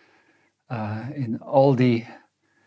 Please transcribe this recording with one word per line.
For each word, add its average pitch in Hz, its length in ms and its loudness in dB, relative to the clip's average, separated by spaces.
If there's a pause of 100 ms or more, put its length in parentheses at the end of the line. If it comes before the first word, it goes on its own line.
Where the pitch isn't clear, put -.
(720)
uh, 110 420 -8
en 127 260 -6
al 135 360 4
die 120 300 2 (600)